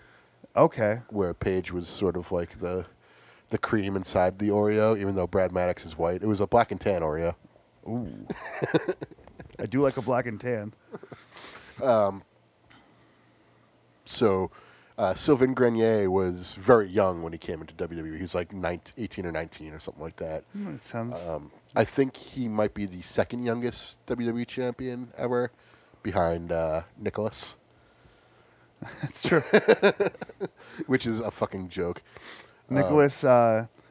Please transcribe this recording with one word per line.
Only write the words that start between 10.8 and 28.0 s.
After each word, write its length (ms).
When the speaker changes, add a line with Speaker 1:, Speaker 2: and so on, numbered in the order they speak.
Speaker 2:
Um, 400
so, 460
uh, 160
Sylvain 400
Grenier 560
was 460
very 340
young 340
when 100
he 60
came 220
into 140
W 240
W 140
E. 40
He 40
was, 140
like, 180
nine-, 280
eighteen 280
or 60
nineteen 420
or 60
something 240
like 140
that. 260
Speaker 1:
Hmm, 200
that 120
sounds 300
Speaker 2:
Um, 240
I 100
think 320
he 300
might 260
be 120
the 160
second 420
youngest 640
W 200
W 140
E 40
champion 720
ever, 340
behind, 480
uh, 300
Nicholas. 560